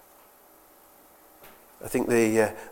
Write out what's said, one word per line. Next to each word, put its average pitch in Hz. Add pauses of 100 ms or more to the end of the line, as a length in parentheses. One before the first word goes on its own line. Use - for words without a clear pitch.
(1800)
I -
think -
the, 113
uh, 107 (200)